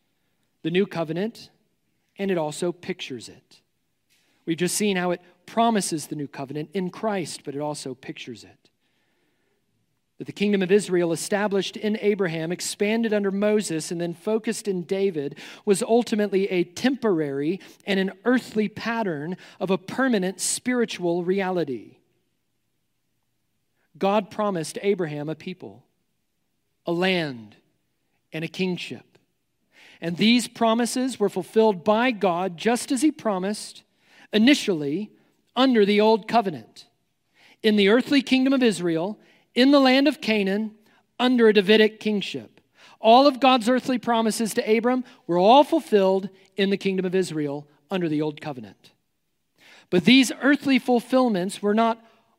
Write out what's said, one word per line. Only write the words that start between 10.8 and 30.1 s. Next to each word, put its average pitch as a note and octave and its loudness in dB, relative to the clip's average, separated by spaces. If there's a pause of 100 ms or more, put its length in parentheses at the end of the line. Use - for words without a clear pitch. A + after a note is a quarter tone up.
established G3 -2
in G#3+ -4
Abraham, F3 -2
expanded G#3+ -2
under G3+ 0
Moses, G3 -2
and E3+ -6
then E3+ -4
focused A3 -4
in F#3 -2
David, E3+ -4 (260)
was G#3 2
ultimately G#3 0
a F3+ 0
temporary E3 -2 (260)
and F#3+ 0
an F#3+ -2 (140)
earthly A3+ 0
pattern F#3 -6 (220)
of F3+ -4
a F#3+ 0
permanent G3 -2
spiritual F3+ -2
reality. F3 -4 (2000)
God G3 0
promised F#3+ -4
Abraham D#3 -2
a D#3 -8
people, C3 -16 (1000)
a F3 -4
land, E3 -4 (760)
and D#3+ -8
a D#3+ -8
kingship. F3+ -8 (840)
And E3+ -6